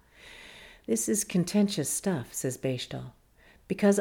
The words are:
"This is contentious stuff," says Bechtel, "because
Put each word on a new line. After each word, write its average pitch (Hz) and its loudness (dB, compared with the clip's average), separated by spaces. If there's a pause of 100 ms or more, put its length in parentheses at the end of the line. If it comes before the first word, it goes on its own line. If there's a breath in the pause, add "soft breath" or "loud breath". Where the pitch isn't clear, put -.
(840 loud breath)
"This 226 -2
is 214 0
contentious 190 2
stuff," 165 -2
says 127 -4
Bechtel, 127 -6 (560 soft breath)
"because 202 4